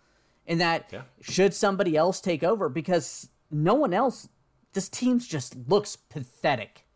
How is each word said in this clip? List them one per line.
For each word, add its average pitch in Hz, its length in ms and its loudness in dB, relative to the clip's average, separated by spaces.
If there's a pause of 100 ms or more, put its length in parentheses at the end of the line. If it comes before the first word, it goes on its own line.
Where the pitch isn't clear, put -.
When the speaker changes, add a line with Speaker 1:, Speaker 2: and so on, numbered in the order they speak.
(460)
Speaker 1:
And 170 140 -2
that, 165 320 -2
Speaker 2:
Yeah. 110 100 -12 (200)
Speaker 1:
should 190 320 2
somebody 190 420 0
else 170 240 2
take 170 240 -2
over? 196 240 0
Because 160 600 -4 (200)
no 156 240 2
one 277 200 2
else, 240 340 -2 (460)
this 190 160 -4
team's 240 360 0
just 143 300 -6 (120)
looks 208 280 2
pathetic. - 880 -4 (120)